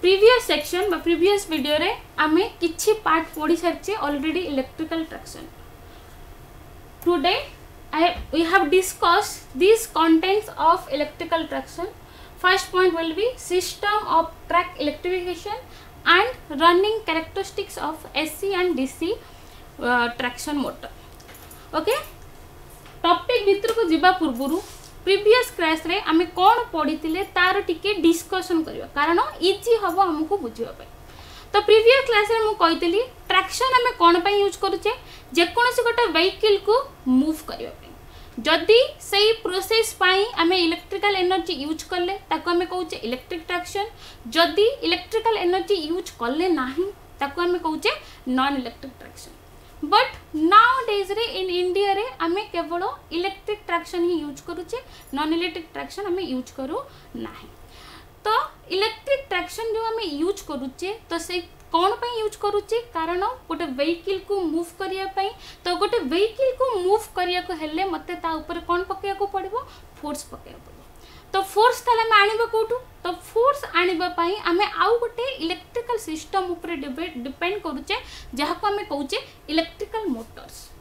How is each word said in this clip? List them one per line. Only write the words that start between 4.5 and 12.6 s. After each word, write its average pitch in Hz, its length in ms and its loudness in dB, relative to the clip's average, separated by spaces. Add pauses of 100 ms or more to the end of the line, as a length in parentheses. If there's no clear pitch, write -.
traction. - 340 -14 (1600)
Today, 349 340 2 (540)
I, 339 240 2 (160)
we 330 120 2
have 359 260 2
discussed 370 840 2
these 392 340 4 (140)
contents 359 540 4
of 330 340 2
electrical 311 580 -2
traction. 277 400 -8 (540)
First 370 300 2